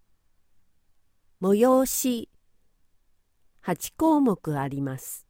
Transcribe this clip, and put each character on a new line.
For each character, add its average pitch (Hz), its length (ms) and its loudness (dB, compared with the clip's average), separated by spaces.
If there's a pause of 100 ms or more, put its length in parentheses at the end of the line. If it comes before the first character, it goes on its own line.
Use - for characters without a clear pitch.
(1400)
催 240 460 4
し、 240 420 -4 (1300)
八 - 340 -8
項 311 280 2
目 165 380 -2
あ 139 80 -4
り 139 160 -6
ま 135 160 -6
す。 - 300 -16